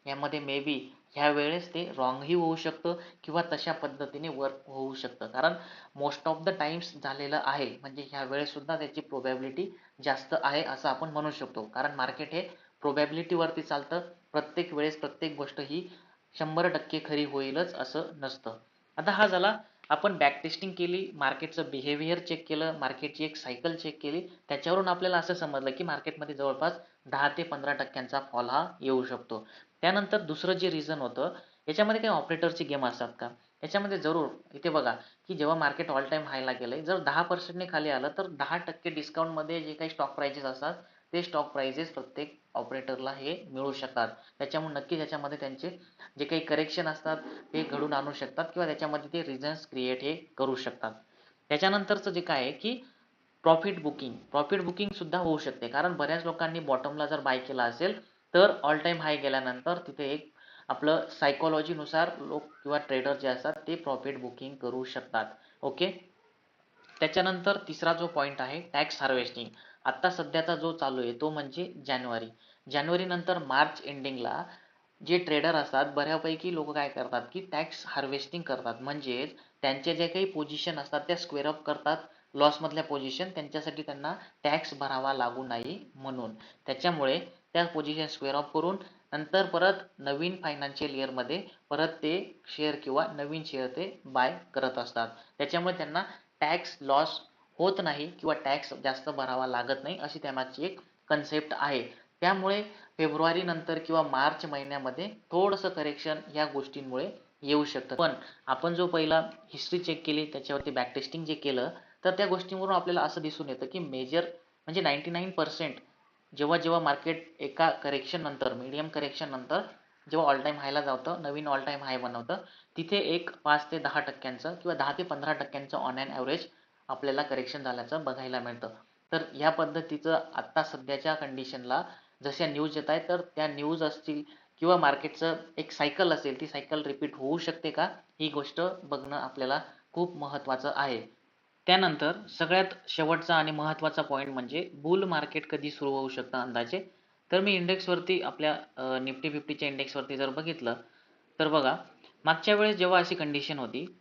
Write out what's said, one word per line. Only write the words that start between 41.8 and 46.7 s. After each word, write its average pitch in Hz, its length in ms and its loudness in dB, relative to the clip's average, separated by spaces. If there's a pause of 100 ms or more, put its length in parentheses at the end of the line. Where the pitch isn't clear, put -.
प्रत्येक 147 480 -10 (140)
ऑपरेटरला 131 560 -4
हे 139 400 -6
मिळू 135 220 -4
शकतात. 123 360 0 (300)
त्याच्यामुळे 156 360 -2
नक्की 143 220 -2
त्याच्यामध्ये 147 440 -4
त्यांचे 151 380 -8 (400)
जे 143 60 0
काही 160 200 0
करेक्शन 156 440 2